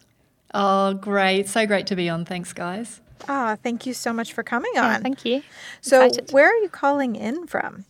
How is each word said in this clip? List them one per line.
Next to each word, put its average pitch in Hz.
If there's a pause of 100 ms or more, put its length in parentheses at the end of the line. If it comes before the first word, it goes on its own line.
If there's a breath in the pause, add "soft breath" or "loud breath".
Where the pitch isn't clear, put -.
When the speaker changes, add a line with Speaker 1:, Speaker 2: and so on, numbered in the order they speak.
(520)
Speaker 1:
Oh, 196
great. 196
So 220
great 196
to 202
be 175
on. 165
Thanks, 175
guys. 185 (280)
Speaker 2:
Ah, 240
thank 240
you 254
so -
much 226
for 233
coming 294
Speaker 3:
Yeah, 247
Speaker 2:
on. 220
Speaker 3:
thank 262
you. 254 (380 loud breath)
Speaker 2:
So 262
Speaker 3:
Excited. -
Speaker 2:
where 294
are 466
you 427
calling 277
in 294
from? -